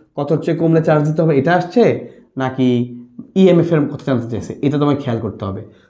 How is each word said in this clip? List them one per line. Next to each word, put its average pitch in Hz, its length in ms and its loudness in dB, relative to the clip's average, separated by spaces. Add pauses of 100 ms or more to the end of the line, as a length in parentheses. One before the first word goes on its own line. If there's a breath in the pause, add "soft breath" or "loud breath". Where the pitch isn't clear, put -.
(160 loud breath)
কতর 147 220 -2
চেয়ে 160 200 -2
কমলে 165 240 2
চার্জ 156 260 2
দিতে 156 140 -2
হবে, 156 160 2
এটা 131 160 2
আসছে, - 560 0 (280 loud breath)
নাকি 127 600 -2 (360)
ইএমএফ 175 380 4
এর 156 80 2
কথা - 240 -6
জানতে 117 240 -2
চেয়েছে, 107 320 -8
এটা 147 160 0
তোমাকে 143 240 0
খেয়াল 117 180 -4
করতে 107 260 -8
হবে। 95 160 -8 (280 soft breath)